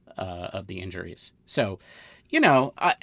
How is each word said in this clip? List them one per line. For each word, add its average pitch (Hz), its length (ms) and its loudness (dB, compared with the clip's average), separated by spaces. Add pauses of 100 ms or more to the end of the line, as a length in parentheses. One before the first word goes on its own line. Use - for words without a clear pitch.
(180)
uh, 87 340 -8
of 95 140 -8
the 95 140 -10
injuries. 90 520 -10 (140)
So, 101 320 -2 (500)
you 302 120 0
know, 139 380 6
uh, - 240 4